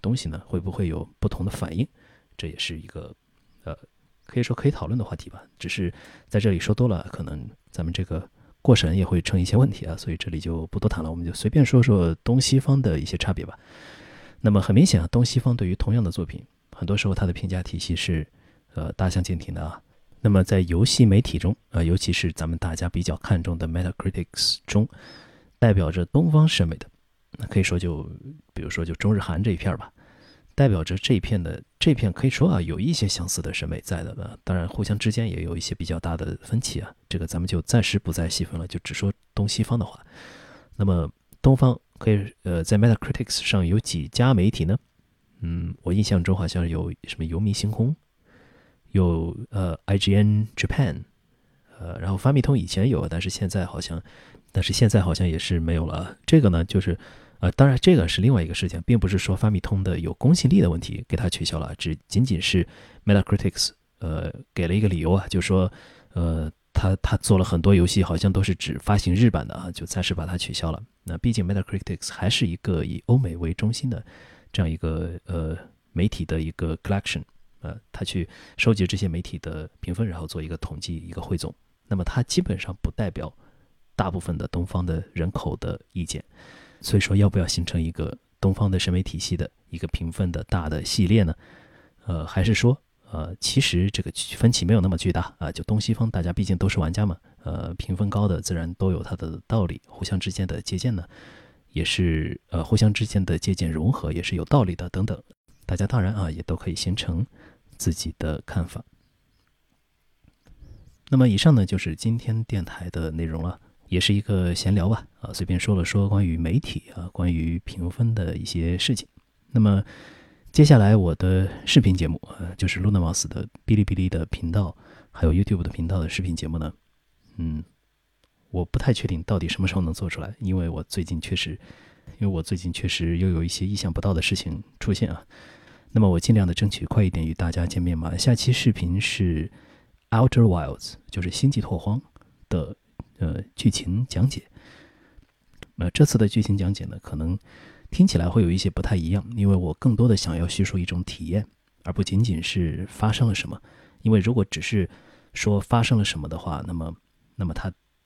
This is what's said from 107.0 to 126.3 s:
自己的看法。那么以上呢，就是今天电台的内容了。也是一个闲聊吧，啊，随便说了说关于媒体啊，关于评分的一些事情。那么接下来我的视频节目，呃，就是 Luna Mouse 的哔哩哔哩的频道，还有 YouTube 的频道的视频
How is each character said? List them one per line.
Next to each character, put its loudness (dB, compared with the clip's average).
自 0
己 -8
的 -6
看 -4
法。 -14
那 4
么 8
以 4
上 8
呢， 6
就 0
是 -6
今 -2
天 -4
电 -4
台 -12
的 -4
内 -4
容 -4
了。 -6
也 0
是 2
一 2
个 0
闲 0
聊 2
吧， -2
啊， -12
随 -6
便 0
说 0
了 2
说 2
关 4
于 0
媒 0
体 -6
啊， -10
关 0
于 -2
评 -6
分 0
的 -2
一 -8
些 -2
事 0
情。 -8
那 2
么 6
接 10
下 12
来 8
我 4
的 2
视 6
频 6
节 0
目， -4
呃， -10
就 0
是 -4
Luna 2
Mouse 0
的 -8
哔 4
哩 4
哔 0
哩 2
的 -2
频 -6
道， 0
还 0
有 4
YouTube 2
的 -4
频 -4
道 0
的 -2
视 -4
频 -2